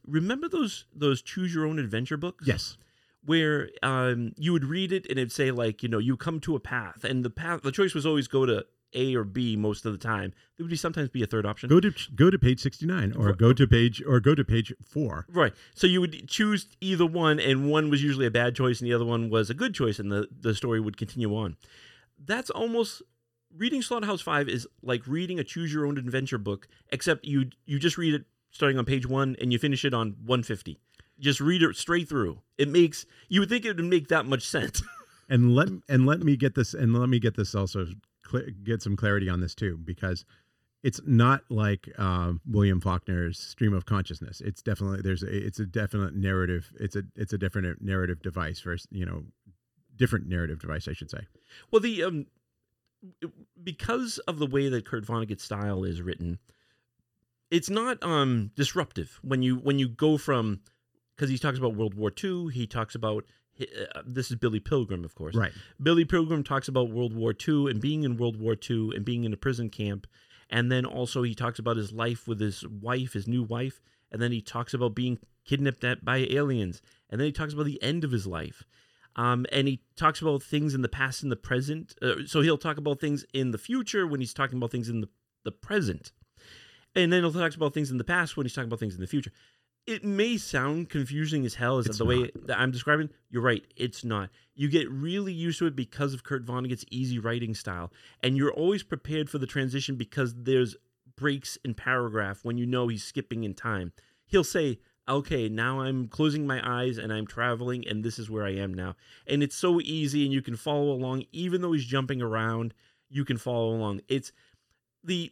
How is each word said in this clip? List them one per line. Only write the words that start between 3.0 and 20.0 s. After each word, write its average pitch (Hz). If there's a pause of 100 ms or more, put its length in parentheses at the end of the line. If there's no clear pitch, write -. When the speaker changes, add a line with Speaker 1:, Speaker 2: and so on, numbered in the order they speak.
Speaker 1:
Where, 151 (120)
um, 127
you 156
would 156
read 175
it 190
and 131
it'd 123
say, 131
like, 117
you 127
know, 113
you 123
come 160
to 156
a -
path, 110
and 127
the 117
path, 165
the 135
choice 190
was 147
always 147
go 135
to 110 (280)
A 127
or 113
B 110
most 107
of 110
the 95
time. 98 (240)
There 170
would 170
be 170
sometimes 160
be 123
a -
third 107
option. 107
Speaker 2:
Go 160
to, 196 (200)
go 147
to 190
page 123
sixty-nine, 147
or 104
Speaker 1:
Right. 98
Speaker 2:
go 113
to 131
page, 117
or 127
go 139
to 139
page 113 (120)
four. 113
Speaker 1:
Right. 165 (200)
So -
you 180
would 160
choose 214 (140)
either 185
one, 160
and 135
one 151
was 143
usually 135
a 110
bad 120
choice, 127
and 120
the 120
other 117
one 117
was 110
a 120
good 202
choice, 110
and 101